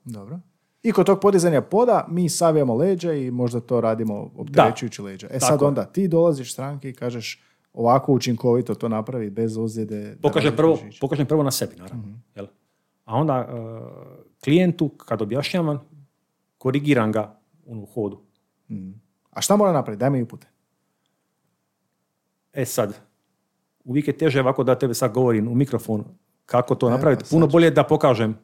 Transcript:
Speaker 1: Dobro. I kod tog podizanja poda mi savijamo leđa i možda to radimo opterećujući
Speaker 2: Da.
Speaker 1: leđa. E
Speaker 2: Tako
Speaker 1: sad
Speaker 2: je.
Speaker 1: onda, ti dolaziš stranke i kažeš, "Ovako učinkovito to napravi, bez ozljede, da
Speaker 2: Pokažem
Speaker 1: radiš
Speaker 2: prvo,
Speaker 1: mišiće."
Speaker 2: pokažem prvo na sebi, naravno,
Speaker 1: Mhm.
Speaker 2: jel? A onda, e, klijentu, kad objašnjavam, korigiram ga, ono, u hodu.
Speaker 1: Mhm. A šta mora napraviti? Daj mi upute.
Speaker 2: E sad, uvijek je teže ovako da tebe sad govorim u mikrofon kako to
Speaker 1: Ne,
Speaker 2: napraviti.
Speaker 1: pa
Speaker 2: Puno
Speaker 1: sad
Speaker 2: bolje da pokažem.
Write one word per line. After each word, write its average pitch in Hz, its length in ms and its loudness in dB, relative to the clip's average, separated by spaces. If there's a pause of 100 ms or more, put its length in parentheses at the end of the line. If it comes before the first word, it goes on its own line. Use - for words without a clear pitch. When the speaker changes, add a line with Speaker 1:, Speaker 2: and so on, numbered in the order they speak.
Speaker 1:
Dobro. 113 340 -14 (440)
I 233 80 0
kod 185 140 4
tog 196 140 4
podizanja 175 420 4
poda 208 480 2
mi 175 200 -2
savijamo 151 460 2
leđa 170 380 0
i 131 180 -4
možda 123 280 -2
to 120 220 -2
radimo 110 540 -4
opterećujući 117 680 0
Speaker 2:
Da. 101 40 -10
Speaker 1:
leđa. 98 220 -14
E - 40 -18
Speaker 2:
Tako 131 140 -2
Speaker 1:
sad 135 160 2
Speaker 2:
je. 143 60 4
Speaker 1:
onda, 131 180 -2
ti 190 220 -4
dolaziš 160 460 0
stranke 139 360 -10
i 123 40 -14
kažeš, 120 480 -10 (320)
"Ovako 120 400 4
učinkovito 120 640 0
to 117 140 -6
napravi, 110 400 -6
bez 110 280 -4
ozljede, 110 480 -6
da 104 140 -16
Speaker 2:
Pokažem 147 260 0
Speaker 1:
radiš 147 120 0
Speaker 2:
prvo, 160 180 4
Speaker 1:
mišiće." - 260 -16
Speaker 2:
pokažem 127 240 -2
prvo 151 180 0
na 139 80 0
sebi, - 240 -6
naravno, 92 260 -16
Speaker 1:
Mhm. 101 120 -16 (220)
Speaker 2:
jel? 101 100 -12 (600)
A 107 100 -8
onda, 147 180 0
e, 123 200 -4 (880)
klijentu, 165 500 2
kad - 320 -6
objašnjavam, 143 580 -2 (800)
korigiram 131 540 0
ga, 104 240 -4 (300)
ono, 113 160 -14
u 101 40 -16
hodu. 101 340 -8 (500)
Speaker 1:
Mhm. 95 220 -12 (400)
A - 100 -10
šta - 140 2
mora 208 160 4
napraviti? 120 280 -2
Daj 123 100 0
mi 135 140 0
upute. - 240 -12 (2000)
Speaker 2:
E 135 120 -4
sad, 107 280 -4 (880)
uvijek 139 240 -2
je 143 100 -2
teže 139 240 2
ovako 127 220 2
da 127 120 4
tebe 123 180 -2
sad 120 200 0
govorim 117 340 2
u 120 80 -4
mikrofon 113 480 -2 (420)
kako 123 300 0
to 131 100 -2
Speaker 1:
Ne, 117 60 4
Speaker 2:
napraviti. 135 320 2
Speaker 1:
pa - 60 -16
Speaker 2:
Puno 165 160 4
Speaker 1:
sad 143 60 0
Speaker 2:
bolje 165 200 6
da 143 120 4
pokažem. 117 600 2